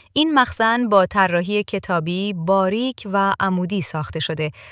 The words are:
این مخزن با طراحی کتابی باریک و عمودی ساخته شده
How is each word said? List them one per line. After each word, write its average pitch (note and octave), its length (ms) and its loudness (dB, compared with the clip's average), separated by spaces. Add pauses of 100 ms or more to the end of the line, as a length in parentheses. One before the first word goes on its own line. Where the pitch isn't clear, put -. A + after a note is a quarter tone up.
(120)
این D#4 220 2
مخزن A#3 540 2
با G3 180 6
طراحی F#3+ 580 0
کتابی F3+ 680 -2
باریک G3 800 0
و G3 280 2
عمودی F#3 400 0
ساخته D#3 400 -6
شده D3+ 300 -4 (220)